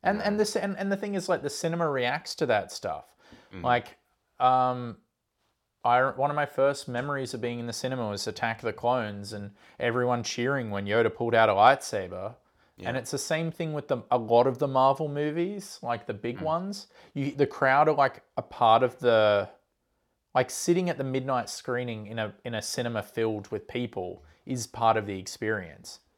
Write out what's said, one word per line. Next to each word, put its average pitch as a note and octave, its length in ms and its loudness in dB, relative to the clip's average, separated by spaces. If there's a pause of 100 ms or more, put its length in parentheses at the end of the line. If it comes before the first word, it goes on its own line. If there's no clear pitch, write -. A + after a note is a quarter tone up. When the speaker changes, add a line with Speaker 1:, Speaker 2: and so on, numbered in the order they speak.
Speaker 1:
And, G3+ 160 0
Speaker 2:
You - 60 -6
Speaker 1:
and G#3 120 0
Speaker 2:
know. - 20 -4
Speaker 1:
the G#3+ 80 4
c-, G#3 140 -4
and, G3 180 -6
and G3 140 -2
the G3 40 -2
thing G3+ 180 -6
is, F#3 140 -6
like, E3 140 0
the C#3 80 -4
cinema E3+ 400 -2
reacts C3 460 -2
to D#3 100 -2
that G#2+ 240 0
stuff. - 360 -8 (460)
Speaker 2:
Mm-hmm. F#2 120 -12
Speaker 1:
Like, A#2+ 320 0 (420)
um, B2+ 600 0 (880)
I, B2 260 6
one C3+ 200 -2
of D3 60 -2
my D3 100 0
first C#3 420 0
memories C3+ 460 -6
of A#2 60 -8
being A#2+ 200 -6
in A#2+ 60 -8
the A#2 60 -8
cinema B2+ 380 -4
was G2+ 160 -6
Attack A2+ 320 -4
of - 80 -16
the A2 60 -2
Clones G#2+ 600 -2
and G2+ 200 -12 (260)
everyone B2 440 0
cheering B2 480 -2
when G2+ 160 -4
Yoda A2 280 4
pulled A#2 200 2
out A2+ 140 8
a G#2 40 6
lightsaber. G2+ 840 4 (420)
Speaker 2:
Yeah. - 120 -8
Speaker 1:
And B2 80 -4
it's A#2 140 -8
the C#3+ 80 -4
same E3 320 -4
thing D#3+ 220 -6
with D3 160 -8
the, C3 100 0 (120)
a B2 80 2
lot A#2 280 4
of C3 120 0
the C#3+ 100 0
Marvel C3+ 400 2
movies, E3 760 -4
like, A#2+ 240 -6
the A2 80 -6
big A#2 240 -6
Speaker 2:
Mm. - 40 -8
Speaker 1:
ones. F#3 440 -4 (280)
You, C#3 180 -4
the C#3 140 2
crowd C#3+ 420 4
are, D#3 60 2
like, C#3 280 0 (140)
a A#2+ 60 -4
part A#2 420 6
of A#2+ 160 -2
the, G#2+ 480 6 (880)
like, B2+ 160 2
sitting F3+ 400 0
at D3 80 -4
the C#3 60 -4
midnight C3 440 -2
screening A#2+ 580 -6
in A2+ 140 -8
a, G#2+ 120 -4 (120)
in A#2 100 -8
a G#2+ 80 -4
cinema A#2 400 -4
filled A2 480 -4
with G#2+ 160 -6
people G2+ 560 -8 (240)
is B2 200 -6
part A2+ 300 2
of G#2 100 -2
the G2 120 -6
experience. F#2+ 840 -8 (180)